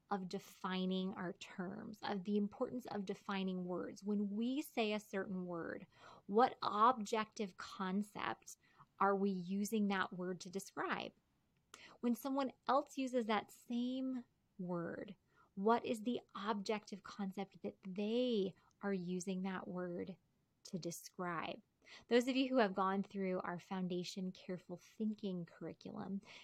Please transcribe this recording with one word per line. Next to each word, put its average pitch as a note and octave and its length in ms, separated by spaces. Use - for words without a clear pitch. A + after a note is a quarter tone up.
of F#3+ 160
defining F#3 840
our F3+ 200
terms, G3 680
of G3+ 220
the G#3 120
importance A#3 500
of G#3 200
defining F#3+ 580
words. - 380
When G3+ 320
we B3 260
say A3 320
a G#3+ 60
certain F#3+ 480
word, F3 400
what A3+ 380
objective G#3+ 920
concept - 1000
are G3 160
we G3 160
using G3 560
that G3 260
word F3+ 280
to F#3+ 100
describe? - 640
When A#3+ 160
someone C4+ 340
else C#4 300
uses B3 280
that G#3+ 260
same B3+ 560
word, F3 560
what A3 320
is A3+ 160
the A#3+ 160
objective G#3 560
concept G3 580
that - 140
they G#3 640
are G3+ 100
using F#3 520
that F#3 240
word F3+ 480
to F#3+ 80
describe? F3 800
Those A#3+ 200
of B3+ 80
you C4 120
who C4 100
have G3 180
gone G3 260
through F#3+ 400
our F3 160
Foundation F#3 720
Careful F3+ 500
Thinking G#3 480
curriculum, - 760